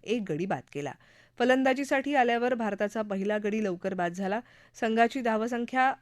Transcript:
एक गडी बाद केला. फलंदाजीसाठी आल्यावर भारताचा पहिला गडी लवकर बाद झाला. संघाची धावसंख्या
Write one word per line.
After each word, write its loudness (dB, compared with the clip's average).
एक -2
गडी -2
बाद -4
केला. -6
फलंदाजीसाठी 2
आल्यावर 2
भारताचा -2
पहिला -2
गडी 0
लवकर -4
बाद -2
झाला. -4
संघाची 2
धावसंख्या 0